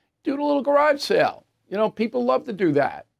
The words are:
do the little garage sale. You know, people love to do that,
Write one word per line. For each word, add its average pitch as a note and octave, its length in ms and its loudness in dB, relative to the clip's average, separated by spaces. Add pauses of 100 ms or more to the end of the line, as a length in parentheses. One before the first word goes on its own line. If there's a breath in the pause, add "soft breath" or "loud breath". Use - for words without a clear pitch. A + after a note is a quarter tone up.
(260)
do C#4 120 -4
the C#4+ 60 -6
little D4 200 0
garage C#4+ 400 2
sale. D3 420 0 (240)
You F#3 80 -8
know, G#3+ 140 0
people A#3+ 340 -4
love B3+ 220 0
to A#3+ 60 -8
do F3+ 200 0
that, G#2+ 340 0 (140)